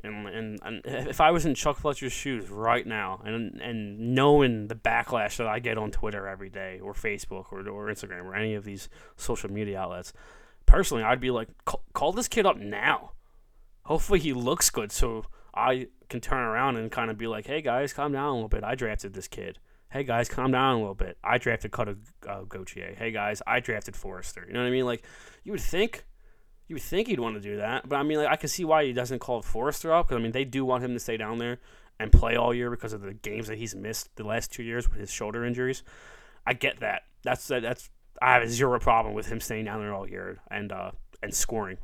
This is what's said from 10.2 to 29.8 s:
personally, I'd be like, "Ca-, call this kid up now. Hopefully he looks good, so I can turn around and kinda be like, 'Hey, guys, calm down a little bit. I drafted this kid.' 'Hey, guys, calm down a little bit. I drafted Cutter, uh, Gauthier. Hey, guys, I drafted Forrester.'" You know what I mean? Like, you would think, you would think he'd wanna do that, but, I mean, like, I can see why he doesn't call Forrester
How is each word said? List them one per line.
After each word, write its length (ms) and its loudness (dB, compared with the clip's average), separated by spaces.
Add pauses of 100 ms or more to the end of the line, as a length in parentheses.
personally, 380 8
I'd 160 4
be 100 0
like, 200 -2 (160)
"Ca-, 160 0 (120)
call 200 2
this 160 -2
kid 180 2
up 100 4
now. 540 -2 (720)
Hopefully 360 2
he 140 0
looks 380 2
good, 200 -4
so 340 0 (280)
I 340 2 (220)
can 120 -6
turn 200 2
around 360 2
and 140 -4
kinda 220 -2
be 140 -6
like, 180 -6
'Hey, 160 -2
guys, 320 0
calm 200 -2
down 160 0
a 40 0
little 160 -2
bit. 140 4
I 100 -2
drafted 400 -4
this 140 -10
kid.' 320 -10 (300)
'Hey, 160 -4
guys, 240 2
calm 220 2
down 240 4
a 40 2
little 160 -4
bit. 260 0
I 160 2
drafted 340 0
Cutter, 260 -4 (280)
uh, 180 -8
Gauthier. 540 -12
Hey, 140 -4
guys, 340 -2
I 140 4
drafted 380 -4
Forrester.'" 500 -8
You 60 -10
know 80 0
what 60 2
I 40 2
mean? 140 2
Like, 180 -2 (400)
you 80 -8
would 80 -4
think, 460 0 (640)
you 60 -8
would 80 -8
think 260 0
he'd 100 0
wanna 220 -4
do 160 -6
that, 320 -4
but, 80 0
I 60 2
mean, 160 2
like, 100 2
I 80 4
can 100 -6
see 160 -4
why 220 6
he 80 -2
doesn't 260 -2
call 220 -4
Forrester 500 0